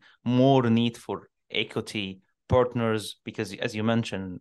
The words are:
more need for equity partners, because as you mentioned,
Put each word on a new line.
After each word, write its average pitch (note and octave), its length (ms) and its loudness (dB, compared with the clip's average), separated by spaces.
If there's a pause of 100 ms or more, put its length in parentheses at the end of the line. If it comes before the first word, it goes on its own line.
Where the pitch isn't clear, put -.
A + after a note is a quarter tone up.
(240)
more B2+ 460 4
need A#2 280 2
for - 320 -10 (220)
equity G#2 720 -6 (260)
partners, A#2+ 800 0
because G#2+ 300 -8
as A#2 200 -6
you G#2+ 80 -4
mentioned, G#2+ 580 -2